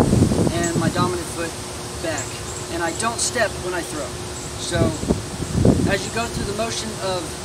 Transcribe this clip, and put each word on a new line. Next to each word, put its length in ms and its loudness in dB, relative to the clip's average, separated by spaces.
and 240 0
my 160 2
dominant 400 0
foot 160 -4
back. 240 -4
And 80 -2
I 160 0
don't 200 0
step 300 2
when 100 -2
I 80 0
throw. 240 -4
So 320 2
as 160 2
you 80 -6
go 140 0
through 240 -4
the 100 -4
motion 300 -4
of 220 -2